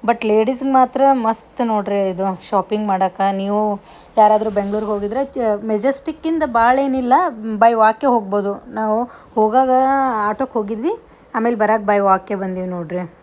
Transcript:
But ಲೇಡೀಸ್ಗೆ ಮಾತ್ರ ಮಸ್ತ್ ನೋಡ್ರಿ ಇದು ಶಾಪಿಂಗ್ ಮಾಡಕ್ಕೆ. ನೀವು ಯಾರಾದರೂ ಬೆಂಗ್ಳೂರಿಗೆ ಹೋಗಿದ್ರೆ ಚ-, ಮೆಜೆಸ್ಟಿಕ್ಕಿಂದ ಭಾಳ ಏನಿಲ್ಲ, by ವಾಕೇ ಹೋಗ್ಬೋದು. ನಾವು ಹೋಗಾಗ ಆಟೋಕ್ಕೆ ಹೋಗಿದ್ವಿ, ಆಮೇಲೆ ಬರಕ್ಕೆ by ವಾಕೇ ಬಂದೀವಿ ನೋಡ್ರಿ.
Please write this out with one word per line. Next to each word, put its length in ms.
But 220
ಲೇಡೀಸ್ಗೆ 440
ಮಾತ್ರ 300
ಮಸ್ತ್ 560
ನೋಡ್ರಿ 420
ಇದು 300
ಶಾಪಿಂಗ್ 380
ಮಾಡಕ್ಕೆ. 480
ನೀವು 460
ಯಾರಾದರೂ 320
ಬೆಂಗ್ಳೂರಿಗೆ 420
ಹೋಗಿದ್ರೆ 340
ಚ-, 380
ಮೆಜೆಸ್ಟಿಕ್ಕಿಂದ 840
ಭಾಳ 340
ಏನಿಲ್ಲ, 340
by 140
ವಾಕೇ 340
ಹೋಗ್ಬೋದು. 600
ನಾವು 360
ಹೋಗಾಗ 340
ಆಟೋಕ್ಕೆ 380
ಹೋಗಿದ್ವಿ, 380
ಆಮೇಲೆ 200
ಬರಕ್ಕೆ 360
by 80
ವಾಕೇ 360
ಬಂದೀವಿ 320
ನೋಡ್ರಿ. 540